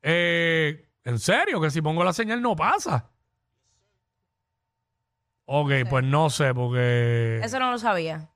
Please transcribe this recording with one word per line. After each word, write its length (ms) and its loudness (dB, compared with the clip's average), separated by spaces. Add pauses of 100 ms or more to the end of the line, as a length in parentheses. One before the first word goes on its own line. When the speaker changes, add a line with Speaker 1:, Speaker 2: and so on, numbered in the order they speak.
Speaker 1:
Eh, 840 0 (160)
¿en 160 -4
serio? 420 0
Que 80 0
si 120 -4
pongo 220 0
la 100 2
señal 280 -4
no 140 0
pasa. 540 -2 (2250)
Ok, 260 0
Speaker 2:
Sí. 180 2
Speaker 1:
pues 160 2
no 240 2
sé, 240 0
porque 920 0
Speaker 2:
Eso 160 -4
no 120 0
lo 60 -2
sabía. 580 -2